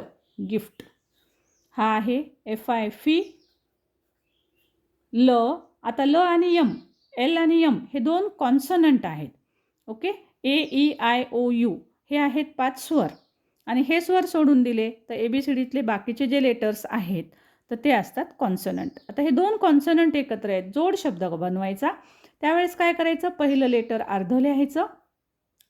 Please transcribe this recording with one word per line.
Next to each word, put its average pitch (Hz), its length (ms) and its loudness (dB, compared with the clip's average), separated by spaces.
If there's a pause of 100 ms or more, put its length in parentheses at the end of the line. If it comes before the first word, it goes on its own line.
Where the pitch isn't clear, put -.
(500)
गिफ्ट. - 340 -6 (960)
हा 220 180 0
आहे 240 280 -2 (220)
एफ 220 260 -6
आय 220 180 -2
फी 320 500 -2 (1700)
ल. 254 160 4 (540)
आता 240 220 -4
ल 285 100 4
आणि 349 400 4
यम, 254 180 2 (440)
एल 311 200 0
आणि 330 240 4
यम 285 320 2
हे 277 60 -4
दोन 330 280 0
कॉन्सनंट 277 760 2
आहेत, 156 240 -8 (580)
ओके? 302 420 -8 (140)
ए, 285 280 0
ई, 285 280 2
आय, 240 320 0
ओ, 247 200 0
यू 233 260 0 (340)
हे 285 60 0
आहेत 285 280 0 (120)
पाच 262 300 -4
स्वर 262 200 2 (580)
आणि 247 160 0
हे 320 200 0
स्वर 370 240 2
सोडून 294 380 4
दिले 226 280 0 (180)
तर 240 40 -8
एबीसीडीतले 262 680 -2
बाकीचे 226 460 -4
जे 269 160 2
लेटर्स 226 460 0
आहेत, 180 340 -4 (480)
तर 240 40 -4
ते 277 160 0
असतात 220 340 -2 (140)
कॉन्सनंट. 185 520 -4 (180)
आता 285 120 -6
हे 302 80 2
दोन 381 280 2
कॉन्सनंट 320 580 2
एकत्र 220 340 -4
आहेत, 185 140 -2 (120)
जोड 349 220 0
शब्द 185 260 -4
बनवायचा. 185 680 -4 (500)
त्यावेळेस 349 340 0
काय 339 180 0
करायचं, 330 360 -2
पहिलं 277 380 0
लेटर 233 340 0
अर्ध 190 320 -4
लिहायचं, 277 520 0 (840)